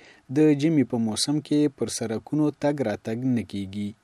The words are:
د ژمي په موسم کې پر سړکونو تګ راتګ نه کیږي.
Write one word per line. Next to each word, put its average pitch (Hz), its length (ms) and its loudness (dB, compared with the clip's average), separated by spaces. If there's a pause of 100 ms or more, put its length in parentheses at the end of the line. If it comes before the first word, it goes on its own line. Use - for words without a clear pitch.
(380)
د 156 240 6
ژمي 151 320 4
په 113 160 2
موسم 147 380 -2
کې 147 340 2
پر 110 160 -4
سړکونو 139 680 -2
تګ 143 260 0
راتګ 120 460 -2
نه 107 160 -4
کیږي. 101 380 -6 (140)